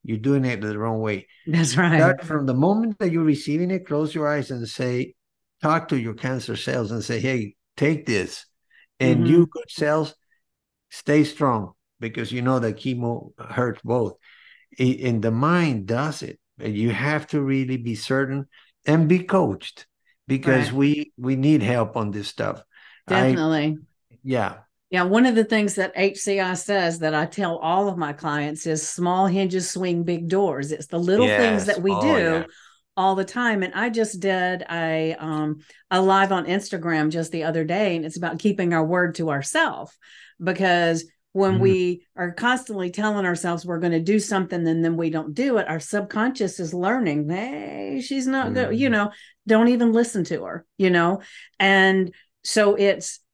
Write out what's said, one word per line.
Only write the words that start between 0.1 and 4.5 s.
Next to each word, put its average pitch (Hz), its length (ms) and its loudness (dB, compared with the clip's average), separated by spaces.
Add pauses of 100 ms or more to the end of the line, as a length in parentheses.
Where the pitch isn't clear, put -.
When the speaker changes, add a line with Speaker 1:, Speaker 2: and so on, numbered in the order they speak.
Speaker 1:
doing 131 300 0
it 117 160 -4
the 107 160 -6
wrong 113 220 -2
way. 104 260 -4 (200)
Speaker 2:
That's 160 300 0
right. 165 220 4
Speaker 1:
Start 175 260 4
from 151 220 -2
the 127 80 0
moment 202 440 2
that 180 140 -2
you're 165 100 0
receiving 156 480 0
it, 185 160 -4
close 151 280 -2
your 151 120 -2
eyes 147 240 -2